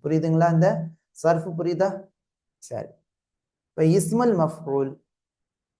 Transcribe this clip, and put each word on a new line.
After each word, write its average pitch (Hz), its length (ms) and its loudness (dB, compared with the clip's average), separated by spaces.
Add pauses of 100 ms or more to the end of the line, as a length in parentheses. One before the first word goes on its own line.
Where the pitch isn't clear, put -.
புரியுதுங்களா? 160 500 2
இந்த 165 340 2 (220)
சர்ஃப் 165 520 -2
புரியுதா? 175 460 -4 (500)
சரி. - 320 -12 (800)
இப்ப 160 140 -2
இஸ்முல் 196 540 2
மஃபூல் 143 640 -2 (800)